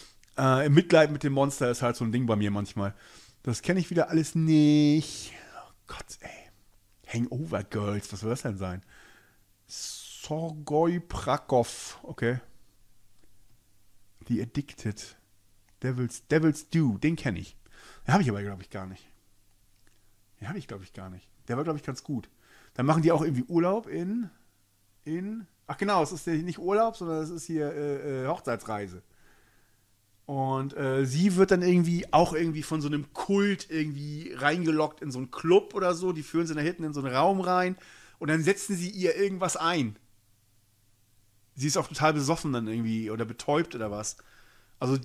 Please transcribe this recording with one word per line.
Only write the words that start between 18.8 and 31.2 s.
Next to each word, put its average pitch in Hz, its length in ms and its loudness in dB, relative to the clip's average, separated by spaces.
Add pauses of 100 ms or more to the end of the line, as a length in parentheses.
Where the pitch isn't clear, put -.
nicht. 95 180 -14 (1400)
Den 101 80 -10
hab 185 80 -6
ich, 175 120 -10
glaub 98 140 -10
ich, 92 100 -20
gar 95 180 -14
nicht. 90 180 -18 (200)
Der 120 80 -2
war, 143 80 -2
glaub 160 120 -2
ich, 147 60 -12
ganz 131 200 -10
gut. 131 260 -6 (460)
Da 123 80 -4
machen 156 200 4
die 160 100 6
auch 156 100 4
irgendwie 139 220 0
Urlaub 180 420 0
in, 190 440 -6 (720)
in, 190 420 -6 (200)
ach 151 100 -10
genau, 196 260 2
es 147 100 -4
ist 165 140 -10
ja 170 80 -2
nicht 165 240 -4
Urlaub, 214 380 0
sondern 165 260 -4
es 156 80 -8
ist 170 140 -12
hier, 151 280 -4
äh, 143 520 -4
äh, - 40 -4
Hochzeitsreise. 104 720 -6 (1200)
Und, 135 520 -4
äh, 135 280 0
sie 170 320 2